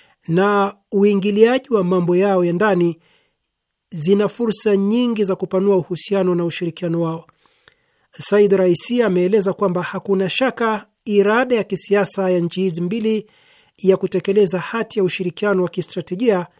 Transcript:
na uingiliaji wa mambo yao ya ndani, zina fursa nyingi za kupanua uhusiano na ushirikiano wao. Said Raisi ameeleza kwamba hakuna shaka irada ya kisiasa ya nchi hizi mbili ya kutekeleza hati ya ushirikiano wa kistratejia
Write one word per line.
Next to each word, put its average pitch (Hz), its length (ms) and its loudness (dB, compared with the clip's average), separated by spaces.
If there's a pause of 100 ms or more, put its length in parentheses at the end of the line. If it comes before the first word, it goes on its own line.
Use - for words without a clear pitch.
(280)
na 196 480 0 (160)
uingiliaji 208 840 2
wa 196 100 2
mambo 175 320 0
yao 190 300 2
ya 170 80 0
ndani, 175 460 0 (920)
zina 190 360 0
fursa 214 500 -2
nyingi 220 460 0
za 190 120 -2
kupanua 190 420 0
uhusiano 180 580 -2
na 175 100 -2
ushirikiano 170 560 -4
wao. 165 260 -6 (920)
Said 202 340 2
Raisi 190 500 2
ameeleza 185 500 0
kwamba 180 280 -2
hakuna 190 480 -2
shaka 226 580 -2 (180)
irada 220 500 2
ya 208 80 0
kisiasa 196 680 -2
ya 180 100 2
nchi 170 220 -4
hizi 175 200 -2
mbili 214 460 -2 (500)
ya 185 200 2
kutekeleza 190 640 0
hati 220 400 -8
ya 190 60 0
ushirikiano 185 580 -2
wa 170 60 -4
kistratejia 180 800 -4 (120)